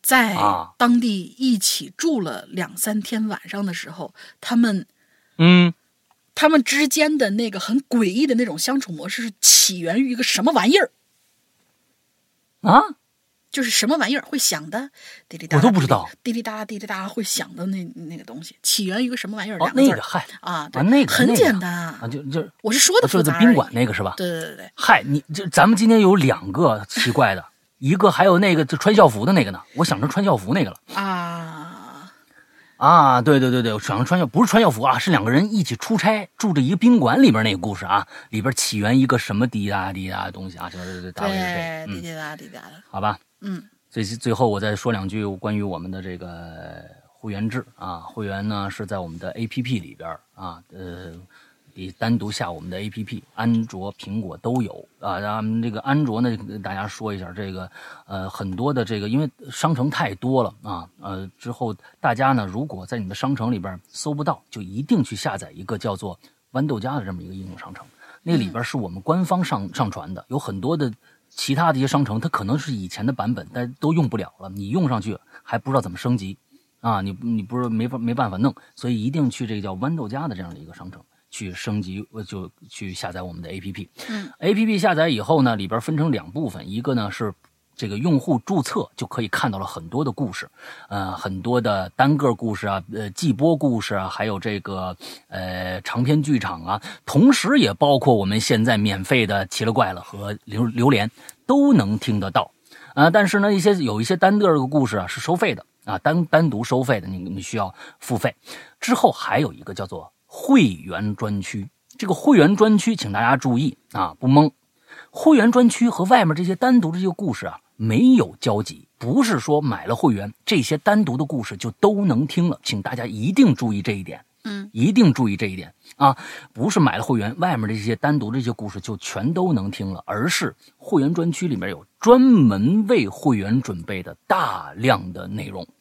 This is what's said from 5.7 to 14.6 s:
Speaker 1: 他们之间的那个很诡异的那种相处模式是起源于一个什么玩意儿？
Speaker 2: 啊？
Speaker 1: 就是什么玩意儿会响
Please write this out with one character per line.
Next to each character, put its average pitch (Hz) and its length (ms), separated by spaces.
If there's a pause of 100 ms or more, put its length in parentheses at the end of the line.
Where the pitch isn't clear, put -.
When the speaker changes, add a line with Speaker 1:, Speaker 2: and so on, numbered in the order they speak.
Speaker 1:
他 302 140
们 311 160
之 285 240
间 302 280
的 226 140
那 220 180
个 196 120
很 226 220
诡 233 240
异 233 200
的 262 80
那 240 100
种 160 140
相 269 220
处 190 100
模 165 180
式 233 140
是 226 180
起 - 380
源 175 240
于 262 80
一 240 60
个 254 80
什 196 200
么 311 80
玩 214 160
意 330 80
儿？ 381 140 (1700)
Speaker 2:
啊？ 247 200 (720)
Speaker 1:
就 277 100
是 240 60
什 220 180
么 302 120
玩 226 120
意 285 60
儿 - 100
会 294 120
响 156 320